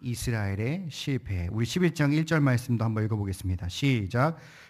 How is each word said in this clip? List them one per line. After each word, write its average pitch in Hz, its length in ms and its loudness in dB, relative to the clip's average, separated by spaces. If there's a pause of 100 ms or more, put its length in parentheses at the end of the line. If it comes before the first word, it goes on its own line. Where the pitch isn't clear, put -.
이스라엘의 117 920 -2
실패. 98 600 -4
우리 113 140 0
십일 175 300 2
장 143 180 4
일 156 140 2
절 160 120 2
말씀도 123 460 2
한번 110 200 0
읽어보겠습니다. 95 640 -2
시작. 127 680 0 (320)